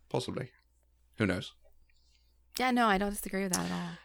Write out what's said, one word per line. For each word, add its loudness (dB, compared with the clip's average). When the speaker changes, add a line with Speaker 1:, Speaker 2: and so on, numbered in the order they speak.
Speaker 1:
possibly. -4
Who 2
knows? -2
Speaker 2:
Yeah, 2
no, 6
I 6
don't 0
disagree -4
with -2
that 0
at -4
all. -4